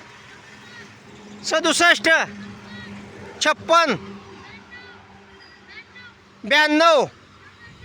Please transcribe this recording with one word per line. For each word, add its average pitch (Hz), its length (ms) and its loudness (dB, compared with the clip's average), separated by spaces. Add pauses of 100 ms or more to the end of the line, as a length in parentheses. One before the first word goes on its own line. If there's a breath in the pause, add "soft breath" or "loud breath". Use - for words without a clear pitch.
(1400)
सदुसष्ट 330 640 0 (1400)
छप्पन 311 520 0 (2500)
ब्याण्णव 302 600 4 (800)